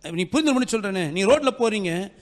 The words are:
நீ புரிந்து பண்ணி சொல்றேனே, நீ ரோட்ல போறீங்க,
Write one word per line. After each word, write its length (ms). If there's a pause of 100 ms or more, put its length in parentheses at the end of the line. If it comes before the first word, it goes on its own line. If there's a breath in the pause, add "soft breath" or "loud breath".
(120)
நீ 120
புரிந்து 300
பண்ணி 180
சொல்றேனே, 400
நீ 120
ரோட்ல 240 (120)
போறீங்க, 520 (100)